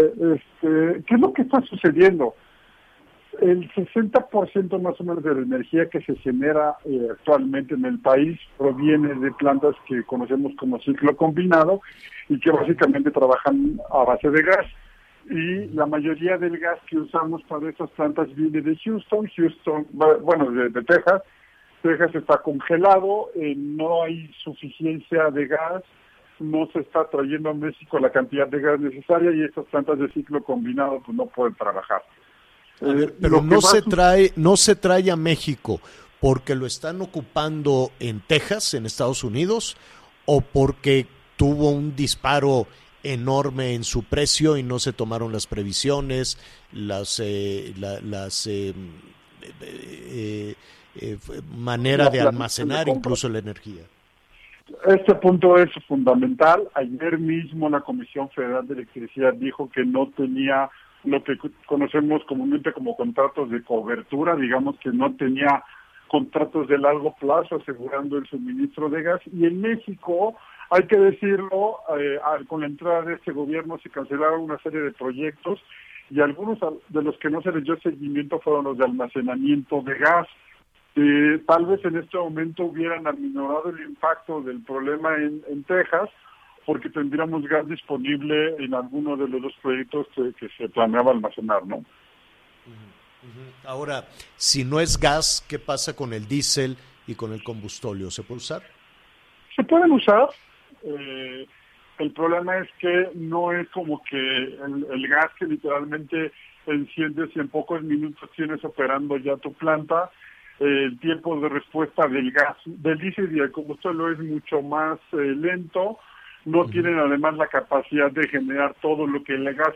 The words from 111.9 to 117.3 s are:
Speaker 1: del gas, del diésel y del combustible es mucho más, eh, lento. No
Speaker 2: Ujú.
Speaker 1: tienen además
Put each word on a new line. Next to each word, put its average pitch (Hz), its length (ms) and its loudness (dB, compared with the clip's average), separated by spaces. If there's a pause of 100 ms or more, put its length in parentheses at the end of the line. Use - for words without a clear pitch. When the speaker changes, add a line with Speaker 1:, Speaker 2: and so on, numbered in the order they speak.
Speaker 1:
del 127 240 -2
gas, 139 240 0 (100)
del 160 320 -2
diésel 180 380 -4
y 151 40 0
del 139 120 0
combustible 160 600 -4
es 151 60 -8
mucho 151 440 -4
más, 156 340 -2 (140)
eh, 160 60 -4
lento. 175 800 -2 (460)
No 160 140 2
Speaker 2:
Ujú. 135 100 2
Speaker 1:
tienen 170 300 0
además 147 380 2